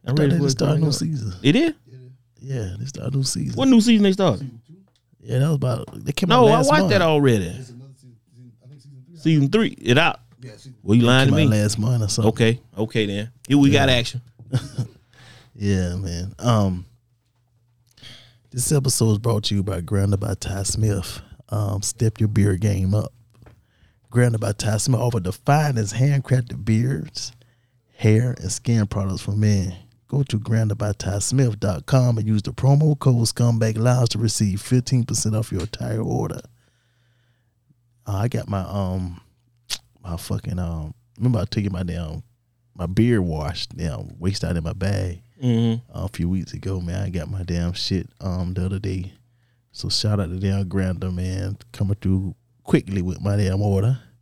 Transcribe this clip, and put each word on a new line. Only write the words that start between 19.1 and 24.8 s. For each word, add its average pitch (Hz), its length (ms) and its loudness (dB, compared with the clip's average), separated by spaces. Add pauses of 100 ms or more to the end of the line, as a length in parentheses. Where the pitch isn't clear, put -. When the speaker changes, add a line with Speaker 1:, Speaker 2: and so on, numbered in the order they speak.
Speaker 2:
is 107 80 2
brought 110 260 -2
to - 100 -2
you 98 80 0
by 92 200 -6
Grounded 98 380 0
by - 120 -4
Ty 95 300 -6
Smith. 101 580 -2 (300)
Um, 98 320 -4
step - 360 -2
your 110 120 2
beer 101 260 2
game 95 380 0
up. 104 180 -2 (960)
Grounded 120 320 2
by 110 120 -2
Ty 107 260 -2
Smith 123 200 0